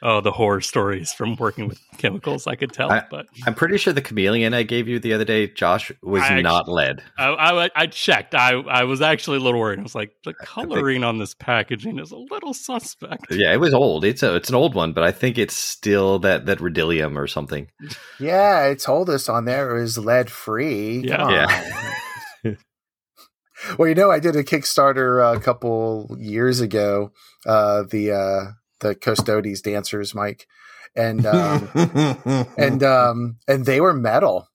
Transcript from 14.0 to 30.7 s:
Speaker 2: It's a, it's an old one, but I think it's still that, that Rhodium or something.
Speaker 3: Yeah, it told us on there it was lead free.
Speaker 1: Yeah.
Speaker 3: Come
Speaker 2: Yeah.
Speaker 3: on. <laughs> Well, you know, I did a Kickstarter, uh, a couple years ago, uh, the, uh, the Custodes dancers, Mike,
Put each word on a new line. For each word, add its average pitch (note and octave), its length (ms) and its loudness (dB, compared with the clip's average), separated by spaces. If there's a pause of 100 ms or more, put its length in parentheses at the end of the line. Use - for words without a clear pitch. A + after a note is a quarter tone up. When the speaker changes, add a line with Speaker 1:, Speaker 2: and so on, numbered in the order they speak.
Speaker 2:
It's B2+ 200 2
a, F#2+ 120 2
it's F2 140 -2
an C3 60 0
old C#3 180 2
one, E2 200 0
but E2 100 0
I F2 80 4
think B2 260 -2
it's G#2+ 180 -2
still G2 640 0
that, F2 280 0
that G2 120 0
Rhodium D#2+ 600 -2
or C#2+ 80 -4
something. D2 400 -8 (520)
Speaker 3:
Yeah, F3+ 460 4
it C#3 140 0
told E3+ 320 0
us C#3 180 -2
on A#2 160 0
there B2+ 320 -2
it A#2+ 40 0
was A#2 180 -4
lead A#2 320 2
free. A2+ 680 -4
Speaker 1:
Yeah. B2+ 160 -4
Speaker 3:
Come C3 140 0
Speaker 2:
Yeah. - 680 -2 (440)
Speaker 3:
on. G#2 160 -6
<laughs> - 60 -20 (1120)
Well, E3 120 4
you D#3+ 60 4
know, G3 140 6
I D#3+ 100 4
did D#3 180 0
a D3 60 0
Kickstarter, C3+ 800 2
uh, A#2+ 160 4
a A2 40 -6
couple A2+ 760 -2
years A#2+ 440 0
ago, G#2 500 0 (340)
uh, G#2 380 4
the, G#2 300 -2
uh, G2 380 -2 (280)
the G#2 160 -2
Custodes G#2+ 680 -2
dancers, G2+ 540 -6
Mike, G2+ 320 -6 (480)